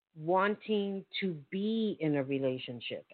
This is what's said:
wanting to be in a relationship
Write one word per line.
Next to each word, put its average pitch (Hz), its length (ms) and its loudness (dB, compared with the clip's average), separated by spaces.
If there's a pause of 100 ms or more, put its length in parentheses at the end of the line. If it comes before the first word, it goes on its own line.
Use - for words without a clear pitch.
(160)
wanting 196 880 2 (160)
to 185 160 0 (140)
be 214 500 0
in 151 160 2
a 139 60 2
relationship 131 920 -2